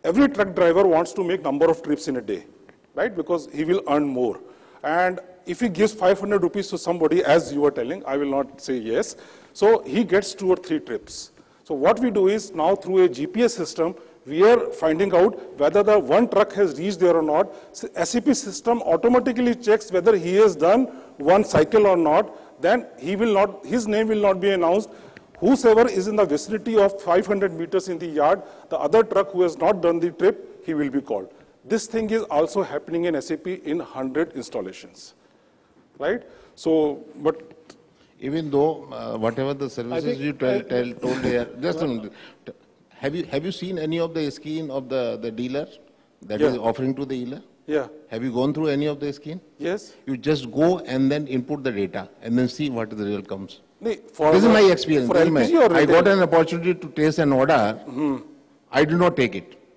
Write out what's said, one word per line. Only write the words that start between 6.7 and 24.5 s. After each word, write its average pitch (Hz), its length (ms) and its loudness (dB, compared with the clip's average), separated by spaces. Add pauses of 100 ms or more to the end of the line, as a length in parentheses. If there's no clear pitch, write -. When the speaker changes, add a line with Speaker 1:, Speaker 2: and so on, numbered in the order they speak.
Speaker 1:
somebody, 170 460 0
as 151 300 2
you 143 80 -2
were 147 100 4
telling, 139 340 -6
I 139 120 -4
will 143 120 -2
not 139 300 -4
say 135 180 -6
yes. 113 380 -4 (380)
So 214 300 4
he 185 200 0
gets 190 300 0
two 185 160 -4
or 180 80 2
three 156 240 -6
trips. - 500 -12 (320)
So 165 100 -10
what 190 280 2
we 247 100 0
do 190 160 2
is 214 240 -2
now 165 240 0
through 185 280 2
a 180 40 6
G 139 180 -4
P 233 180 -2
S 233 100 0
system, 170 420 -4 (300)
we 156 180 2
are 233 280 6
finding 165 440 0
out 190 420 2
whether 156 260 2
the 214 140 4
one 180 300 4
truck 202 240 2
has 175 260 0
reached 180 220 -4
there 175 160 4
or 165 60 2
not. 156 320 0 (180)
So - 240 -14
S 170 200 -4
A 233 60 0
P 269 120 2
system 233 480 -4
automatically 240 720 2
checks 214 340 0
whether 185 280 4
he 175 180 -2
has 208 220 6
done 208 300 4 (280)
one 180 300 4
cycle 202 420 4
or 185 80 6
not. 165 680 0
Then 220 240 2 (140)
he 175 160 -4
will 214 180 0
not, 196 320 0
his 220 220 -2
name 214 220 0
will 214 120 0
not 190 200 2
be 196 100 2